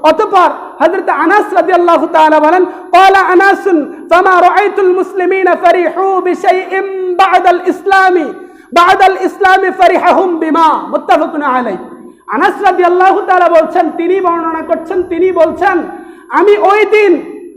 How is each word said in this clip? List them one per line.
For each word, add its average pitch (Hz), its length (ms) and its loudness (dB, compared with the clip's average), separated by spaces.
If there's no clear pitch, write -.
অতঃপর 320 460 0
হযরত 349 300 -2
আনাস 339 440 0
রাদিয়াল্লাহু 339 540 0
তাআলা 311 320 2
বলেন, 339 260 2
ক্বালা 381 540 2
আনাসুন, 359 880 0
ফামা 359 320 2
রাআইতুল 370 520 2
মুসলিমিনা 370 640 -2
ফারিহু 359 680 0
বিশাইইন 370 960 -4
বা'দাল 359 500 2
ইসলামি, 370 600 0
বা'দাল 381 480 4
ইসলামি 381 500 0
ফারিহাহুম 349 680 2
বিমা, 320 500 0
মুত্তাফাকুন 302 540 -2
আলাইহি। 254 720 -6
আনাস 311 340 -2
রাদিয়াল্লাহু 370 600 2
তাআলা 359 280 2
বলছেন, 330 400 0
তিনি 359 320 -4
বর্ণনা 330 400 -4
করছেন, 339 420 -4
তিনি 359 280 -2
বলছেন, 339 500 0
"আমি 403 280 2
ওই 403 280 2
দিন 403 560 0